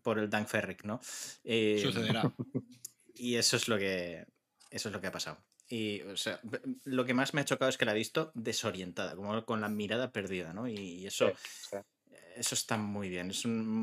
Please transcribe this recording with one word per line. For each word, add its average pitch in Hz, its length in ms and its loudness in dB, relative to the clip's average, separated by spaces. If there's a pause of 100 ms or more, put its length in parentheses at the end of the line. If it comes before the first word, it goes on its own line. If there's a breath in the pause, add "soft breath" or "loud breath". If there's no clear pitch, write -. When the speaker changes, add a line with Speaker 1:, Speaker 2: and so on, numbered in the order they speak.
Speaker 1:
por 110 160 2
el 107 100 2
Dan 107 200 0
Ferrick, 92 360 -2
¿no? 110 140 -4 (460 loud breath)
Eh, 110 360 6
Speaker 2:
Sucederá. 113 420 2
Speaker 1:
<laughs> - 520 -2 (400)
y 120 220 0
eso 113 200 6
es - 120 2
lo 110 100 4
que, 87 480 0 (460)
eso 147 160 -6
es 98 40 -4
lo 101 80 -6
que 98 60 -6
ha 90 60 -2
pasado. - 260 -6 (300)
Y, 107 340 -2
o 95 140 -10
sea, 104 240 -2 (440)
lo 127 200 2
que 127 100 2
más 131 200 4
me 143 80 4
ha - 20 -2
chocado 131 240 4
es 127 100 2
que 123 60 2
la 113 80 4
he 107 40 2
visto 160 380 0
desorientada, 95 800 -2
como 104 300 -2
con 110 160 0
la 107 80 0
mirada 107 440 0
perdida, 92 420 -2
¿no? 113 120 -4
Y, 113 140 -4
y 92 260 -8
eso, 113 220 4
Speaker 3:
Sí, 95 60 2 (360 loud breath)
sí. 98 60 -4 (600)
Speaker 1:
eso 123 180 0
está 117 240 0
muy 101 320 -2
bien. 90 180 -4
Es - 160 -4
un 113 220 0 (160)